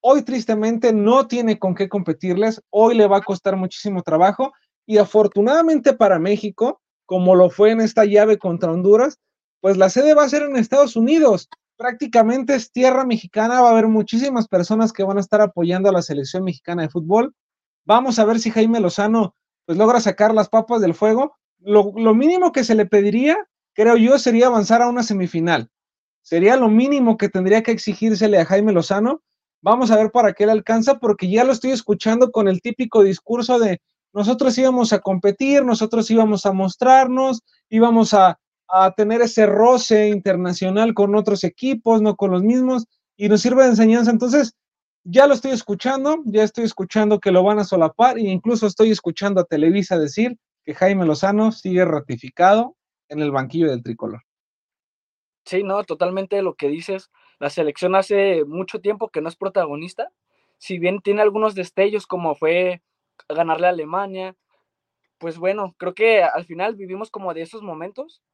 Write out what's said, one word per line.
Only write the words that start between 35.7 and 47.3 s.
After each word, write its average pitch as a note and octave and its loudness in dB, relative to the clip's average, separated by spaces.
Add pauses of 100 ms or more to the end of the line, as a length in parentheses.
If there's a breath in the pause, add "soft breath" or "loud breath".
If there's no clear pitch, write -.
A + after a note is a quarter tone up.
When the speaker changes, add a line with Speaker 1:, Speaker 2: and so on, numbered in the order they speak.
Speaker 1:
íbamos G#3+ 2
a G3 0
mostrarnos, B3+ 2 (260)
íbamos A3+ 2
a, F#3+ 4 (360)
a F#3+ 4
tener G#3+ -2
ese A3+ 2
roce G#3+ 2
internacional F#3+ -2
con G3+ 0
otros G3+ 0
equipos, A3+ -2
no G#3 0
con G3 -2
los F3+ 0
mismos, B3 0 (300)
y G#3 -4
nos G#3 2
sirve B3+ 4
de B3+ 4
enseñanza". A3+ 2
Entonces, A#3+ 0 (500)
ya A#3+ 4
lo C#4+ 4
estoy C4+ -6
escuchando, C4+ -4
ya G#3+ 0
estoy G#3+ -4
escuchando G#3 -2
que G3 -2